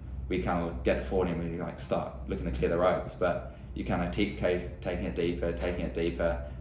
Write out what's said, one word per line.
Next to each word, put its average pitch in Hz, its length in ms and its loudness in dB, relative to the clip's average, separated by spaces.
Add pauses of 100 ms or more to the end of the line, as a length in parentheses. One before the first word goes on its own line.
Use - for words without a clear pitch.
(280)
we 92 120 2
kinda 85 340 0 (100)
get 95 120 4
to - 100 -2
forty 92 260 2
and 82 200 -2
we, 85 100 -4
like, - 180 -6
start - 320 0 (160)
looking - 180 -2
to 87 120 -2
clear - 120 4
the 85 80 2
ropes, 87 360 4
but - 420 0 (200)
you 101 80 -4
kinda 87 280 0
keep 101 280 0
ca-, 90 280 2 (140)
taking 90 240 -2
it 85 100 -2
deeper, 87 360 2
taking 87 340 -2
it - 80 -4
deeper. 85 480 2 (200)